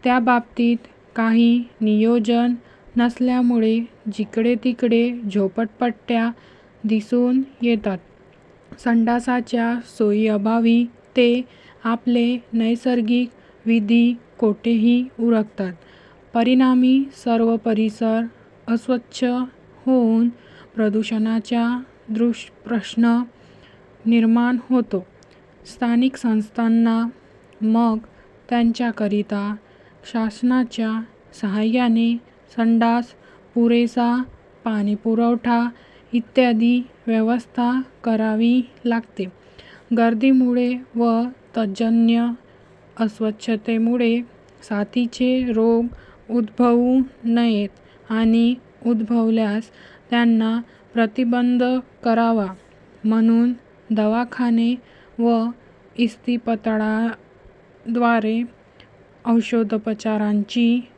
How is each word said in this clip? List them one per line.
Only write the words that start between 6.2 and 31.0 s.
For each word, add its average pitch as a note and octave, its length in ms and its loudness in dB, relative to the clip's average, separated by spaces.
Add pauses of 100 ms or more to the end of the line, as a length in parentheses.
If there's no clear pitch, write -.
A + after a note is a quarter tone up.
दिसून A#3+ 580 0 (200)
येतात. G#3+ 360 -2 (840)
संडासाच्या A#3 920 0 (240)
सोयीअभावी A3 880 2
ते A#3+ 560 0 (420)
आपले A#3+ 540 0 (160)
नैसर्गिक A#3+ 760 0 (360)
विधी A#3 480 2 (260)
कोठेही A#3 640 2 (160)
उरकतात. G#3+ 540 -2 (600)
परिणामी B3+ 680 4 (220)
सर्व A3+ 320 0
परिसर A3 640 -2 (460)
अस्वच्छ A#3+ 560 -4 (640)
होऊन A#3+ 440 2 (460)
प्रदूषणाचा A3 880 -2 (460)
दृश-, A3+ 400 -2 (160)
प्रश्न A#3 560 0 (840)
निर्माण A#3 520 2 (120)
होतो. A#3+ 360 -2 (600)
स्थानिक A#3+ 500 -2
संस्थांना A3+ 880 0 (580)
मग A3 360 0 (520)
त्यांच्याकरिता G#3+ 1040 -2 (580)
शासनाच्या A3+ 840 -2 (420)